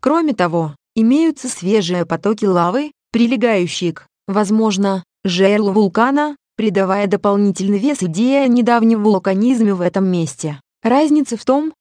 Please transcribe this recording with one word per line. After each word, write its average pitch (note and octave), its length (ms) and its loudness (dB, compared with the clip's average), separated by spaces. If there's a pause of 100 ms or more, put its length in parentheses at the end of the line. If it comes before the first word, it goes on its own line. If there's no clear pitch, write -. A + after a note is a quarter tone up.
Кроме D4+ 340 0
того, E3 400 -2 (200)
имеются C#4 540 0
свежие F3+ 560 -2
потоки F#3 400 -4
лавы, F#3+ 480 0 (200)
прилегающие G#3+ 840 0
к, - 120 -20 (220)
возможно, G3 760 0 (220)
жерлу G3 480 0
вулкана, B3+ 640 0 (200)
придавая G3 500 0
дополнительный G3+ 720 0
вес C#4 240 -2
идее A#3 400 0
о C4 60 2
недавнем A3+ 540 2
вулканизме G#3 720 2
в F#3 80 -2
этом F3+ 260 0
месте. E3 540 -4 (220)
Разница C#4 560 2
в - 60 -16
том D4 360 0